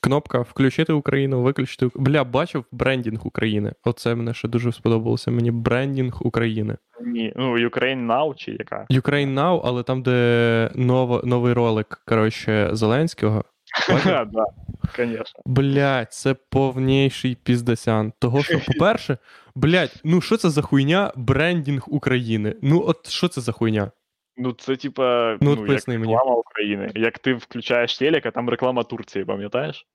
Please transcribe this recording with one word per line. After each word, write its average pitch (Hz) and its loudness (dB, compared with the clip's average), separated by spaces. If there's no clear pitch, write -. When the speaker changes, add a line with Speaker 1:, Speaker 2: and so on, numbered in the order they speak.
Speaker 1:
кнопка 131 0
«Включити 135 0
Україну», 139 0
«Виключити 131 0
Ук-», - -4
бля, 139 4
бачив 131 -2
брендінг 120 -2
України? 104 -2
Оце 117 -2
мене 117 -4
ще - -6
дуже 120 0
сподобалося, 113 0
мені 120 2
брендінг 123 -2
України. 110 -2
Speaker 2:
Ні, 120 -6
ну, 127 -2
Ukraine 127 -2
Now 139 0
чи - -12
яка? - -10
Speaker 1:
Ukraine 135 0
Now, 160 2
але 123 -2
там, 131 -2
де 120 2
ново-, 123 2
новий 123 2
ролик, 113 0
коротше, 110 2
Зеленського. 110 0
Speaker 2:
<laughs> - -4
Speaker 1:
Бачив? 185 2
Speaker 2:
Да, 110 0
конечно. 117 -6
Speaker 1:
Блядь, 135 2
це 135 0
повніший 131 0
піздесян. 113 0
Того, 127 2
що, 151 0
Speaker 2:
<laughs> - -10
Speaker 1:
по-перше, 202 0
блядь, 151 2
ну 170 4
що - 0
це 180 2
за 147 0
хуйня, 147 2
брендінг 139 0
України? 113 -2
Ну 147 4
от - -2
що - -2
це 139 -6
за 117 -4
хуйня? 110 0
Speaker 2:
Ну, 123 -4
це, 131 -4
типа, 123 0
Speaker 1:
Ну, 143 4
от 143 4
Speaker 2:
ну, 113 -6
як 104 -6
Speaker 1:
поясни 117 0
мені. 113 -2
Speaker 2:
реклама 127 2
України. 104 -4
Як 113 0
ти 131 0
включаєш 120 -2
телек, 143 2
а 117 -2
там 120 -4
реклама 127 0
Турції, 101 -6
пам'ятаєш? 104 -6